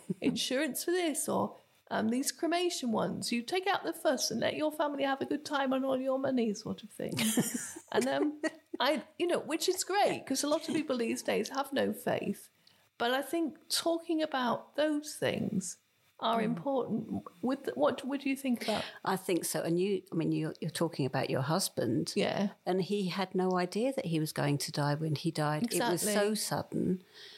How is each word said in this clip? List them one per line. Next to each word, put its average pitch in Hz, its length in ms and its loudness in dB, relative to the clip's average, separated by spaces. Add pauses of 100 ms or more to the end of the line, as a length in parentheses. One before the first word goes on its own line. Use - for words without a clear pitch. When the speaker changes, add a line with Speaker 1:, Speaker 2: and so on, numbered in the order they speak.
Speaker 1:
<laughs> - 140 -4
Speaker 2:
insurance 262 640 0
for 349 80 0
this 339 380 0
or, - 260 0 (340)
um, 202 200 2
these 254 240 2
cremation 339 580 0
ones. 180 400 0
You 233 100 0
take 370 260 -2
out 381 180 2
the 320 80 -2
fuss - 380 0
and 226 100 -2
let - 160 0
your 302 140 0
family 294 320 -2
have 269 180 0
a 254 40 -4
good 294 200 -2
time 277 260 0
on 262 140 0
all 262 140 2
your 262 200 0
money 254 340 2
sort 190 300 -8
of 208 60 -16
thing. - 280 -6
Speaker 1:
<laughs> 226 60 2 (680)
Speaker 2:
And, 247 140 4
um, 294 340 0 (380)
I, 269 240 2 (160)
you 349 80 0
know, 330 100 2
which 320 320 -2
is 370 140 2
great 359 420 2
'cause 269 180 0
a 285 40 0
lot 311 200 0
of - 60 -2
people 285 240 0
these 233 240 0
days 196 280 0
have 277 220 -4
no 214 220 2
faith. - 560 -2 (480)
But 233 140 2
I 262 100 2
think 320 360 -2 (120)
talking 330 540 0
about 262 520 -2
those 294 380 0
things - 640 -2 (420)
are 226 220 2
Speaker 1:
Mm. 220 40 2
Speaker 2:
important. 233 800 -2 (200)
With - 220 -2
the, - 80 -4
what, 277 300 0
what 277 180 -4
do 269 100 -2
you 269 40 0
think 254 280 0
about? 214 200 0 (220)
Speaker 1:
I 196 100 2
think 180 300 0
so. - 160 -2
And 170 180 2
you, 190 220 2 (100)
I - 40 -2
mean, 160 160 2
you're, 156 280 0
you're 160 120 -2
talking 160 340 0
about 131 240 0
your 147 120 2
husband. 156 760 0
Speaker 2:
Yeah. 202 320 2 (180)
Speaker 1:
And 180 160 2
he 196 280 0
had 185 260 -2
no 185 240 4
idea 202 340 0
that - 140 -4
he 160 120 2
was 156 140 0
going 143 260 2
to - 120 -4
die 147 240 2
when 156 200 0
he 165 140 -2
died. 151 420 0
It - 120 2
was 180 180 2
so 208 300 2
Speaker 2:
Exactly. 220 40 0
Speaker 1:
sudden. - 680 -2 (340)